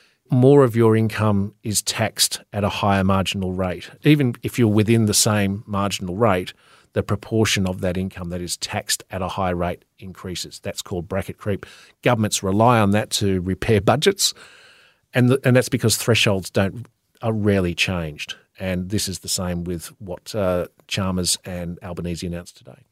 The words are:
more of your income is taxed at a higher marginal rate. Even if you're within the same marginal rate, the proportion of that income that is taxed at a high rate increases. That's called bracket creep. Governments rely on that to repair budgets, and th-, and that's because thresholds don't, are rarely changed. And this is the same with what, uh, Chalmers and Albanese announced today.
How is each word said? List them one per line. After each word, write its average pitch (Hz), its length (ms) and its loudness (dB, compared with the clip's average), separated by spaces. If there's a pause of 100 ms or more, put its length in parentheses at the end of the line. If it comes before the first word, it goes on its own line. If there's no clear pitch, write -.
(320)
more 135 320 8
of 113 120 2
your 113 200 6
income 107 580 0 (100)
is 104 180 -4
taxed - 600 -4 (120)
at 101 100 -2
a 98 60 2
higher 98 340 2
marginal 95 480 0
rate. 90 380 -6 (140)
Even 147 400 4
if - 140 -8
you're 120 100 4
within 107 380 4
the 104 80 2
same 104 520 0
marginal 98 500 -4
rate, 95 380 2 (400)
the 101 100 0
proportion 107 640 0
of 92 140 -6
that 90 160 -2
income 92 320 -6
that 87 120 -8
is 87 160 -8
taxed - 540 -6
at 95 100 -6
a 90 60 -2
high 92 220 -2
rate 87 360 -4 (120)
increases. 92 600 -12
That's - 220 -10
called 87 280 -8
bracket 95 280 -6
creep. 98 280 -6 (380)
Governments 110 380 0
rely 110 380 4
on 98 120 4
that 107 200 0
to 95 300 0
repair 95 400 0
budgets, 120 520 2 (800)
and 123 160 4
th-, 135 140 2
and 123 120 4
that's 123 140 2
because 113 280 0
thresholds 104 520 0
don't, 98 380 -2 (340)
are 113 120 -2
rarely 98 420 2
changed. 80 600 -4 (260)
And 92 280 -4
this 104 180 -2
is 90 120 -8
the 92 100 -12
same 90 340 -4
with 85 240 -8 (120)
what, 95 360 -12
uh, 92 320 0 (200)
Chalmers 92 580 -2
and 87 360 -10
Albanese 87 460 -8
announced 85 300 -10
today. - 180 -20 (160)